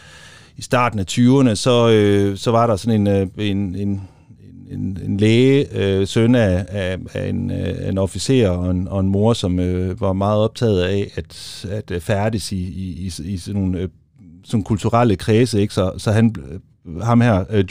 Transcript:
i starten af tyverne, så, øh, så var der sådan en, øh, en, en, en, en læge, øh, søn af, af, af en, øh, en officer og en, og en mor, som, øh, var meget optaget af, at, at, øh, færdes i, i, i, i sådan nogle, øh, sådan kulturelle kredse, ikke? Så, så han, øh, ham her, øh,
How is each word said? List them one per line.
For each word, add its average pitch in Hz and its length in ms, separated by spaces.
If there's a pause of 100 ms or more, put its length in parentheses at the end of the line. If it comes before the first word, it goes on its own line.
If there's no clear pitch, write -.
(560)
i 117 60
starten 120 360
af 95 80
tyverne, 123 500
så, 120 340
øh, 101 460
så 120 140
var 117 160
der 113 100
sådan 110 240
en, 101 60
øh, 98 200 (120)
en, 101 380
en, 101 240 (720)
en, 98 340
en 101 120
læge, 123 580
øh, 98 320
søn 117 280
af, 101 340
af, 95 300 (160)
af 98 140
en, 95 220
øh, 92 380
en 95 100
officer 98 500
og 90 220
en, 90 180
og 98 120
en 95 80
mor, 101 240
som, 90 260
øh, 92 420
var 98 120
meget 101 280
optaget 107 420
af, 98 340
at, - 540
at, 107 200
øh, 87 100
færdes 107 520
i, 101 100
i, 92 440
i, 82 260
i 95 60
sådan 101 220
nogle, 92 180
øh, 90 100 (580)
sådan 110 160
kulturelle 113 540
kredse, 110 440
ikke? 104 140
Så, 92 240
så - 140
han, 110 220 (520)
øh, 87 160
ham 117 180
her, 107 300
øh, 104 200